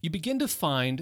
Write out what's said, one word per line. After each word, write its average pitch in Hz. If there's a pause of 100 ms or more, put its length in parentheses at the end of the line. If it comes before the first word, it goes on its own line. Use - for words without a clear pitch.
you 170
begin 214
to 277
find 131